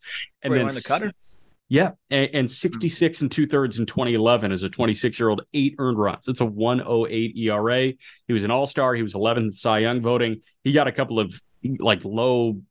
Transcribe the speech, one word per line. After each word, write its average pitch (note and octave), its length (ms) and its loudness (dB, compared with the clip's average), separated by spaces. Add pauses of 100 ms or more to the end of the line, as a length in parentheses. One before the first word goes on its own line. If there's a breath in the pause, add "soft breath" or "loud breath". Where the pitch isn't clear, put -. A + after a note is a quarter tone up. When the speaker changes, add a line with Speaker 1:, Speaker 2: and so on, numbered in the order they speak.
(420 loud breath)
Speaker 1:
and C3+ 100 -2
Speaker 2:
Wait, C3 60 2
Speaker 1:
then C3+ 120 0
Speaker 2:
on C3+ 40 -6
the B2 80 -4
cutter? E3+ 340 -2
Speaker 1:
s-, - 280 -20 (260)
yeah, F3+ 220 2 (180)
and, C#3 240 2
and C3 160 0
sixty-six E3+ 720 -2
and C#3 100 -2
two-thirds C#3+ 460 0
in A#2 80 0
twenty B2 300 0
eleven A2 360 4
as F#2 120 -4
a F#2 60 -2
twenty-six-year-old, A2 760 0 (100)
eight C#3+ 240 0
earned B2+ 220 0
runs. G2+ 280 -2
It's B2+ 140 -2
a A#2+ 40 2
one A2+ 380 0
oh A#2 220 0
eight A2+ 320 -4
E A2+ 120 0
R G#2 200 2
A. C3 280 0 (280 loud breath)
He B2 80 -2
was G#2 120 2
an A2 60 0
all-star. C3 440 0
He A2+ 80 -2
was G2 100 -6
eleventh A2 400 0
Cy A2 260 0
Young A#2+ 220 0
voting. A#2 400 0 (220 soft breath)
He C3+ 80 0
got C#3+ 160 4
a B2+ 40 -2
couple A#2+ 280 -2
of, F#2+ 200 -2 (380)
like, G2+ 260 2
low A#2 560 0 (120)